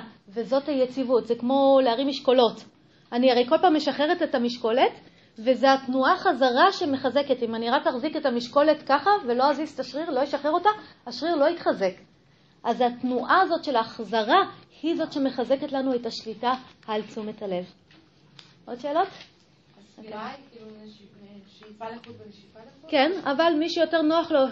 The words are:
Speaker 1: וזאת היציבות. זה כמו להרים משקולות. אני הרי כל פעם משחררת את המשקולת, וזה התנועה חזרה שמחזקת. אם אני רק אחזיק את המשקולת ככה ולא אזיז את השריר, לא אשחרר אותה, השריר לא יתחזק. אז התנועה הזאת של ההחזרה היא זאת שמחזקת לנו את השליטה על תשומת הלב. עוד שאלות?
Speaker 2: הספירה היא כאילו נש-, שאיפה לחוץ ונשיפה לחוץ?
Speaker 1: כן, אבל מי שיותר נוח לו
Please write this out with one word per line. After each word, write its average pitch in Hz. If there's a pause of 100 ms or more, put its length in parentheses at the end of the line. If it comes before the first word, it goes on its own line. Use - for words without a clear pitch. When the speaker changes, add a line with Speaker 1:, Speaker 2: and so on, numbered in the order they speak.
(300)
Speaker 1:
וזאת 233
היציבות. 254
זה 233
כמו 269
להרים 254
משקולות. 254 (480)
אני 254
הרי 247
כל 320
פעם 349
משחררת 302
את 285
המשקולת, 240 (480)
וזה 247
התנועה 269
חזרה 277
שמחזקת. 269
אם 226
אני 233
רק 285
אחזיק 302
את 302
המשקולת 277
ככה 285 (180)
ולא 254
אזיז 294
את -
השריר, 311
לא 277
אשחרר 285
אותה, 359 (360)
השריר 302
לא 285
יתחזק. 196 (680)
אז 233
התנועה 247
הזאת 339
של 277
ההחזרה 226 (380)
היא 320
זאת 311
שמחזקת 269
לנו 269
את 247
השליטה 226 (340)
על 214
תשומת 214
הלב. 185 (1000)
עוד 247
שאלות? 311 (720)
Speaker 2:
הספירה 214
היא 277
כאילו 226 (200)
נש-, 208 (580)
שאיפה 214
לחוץ 233 (100)
ונשיפה -
לחוץ? -
Speaker 1:
כן, 302 (120)
אבל 320
מי 330
שיותר 330
נוח 320
לו 302 (120)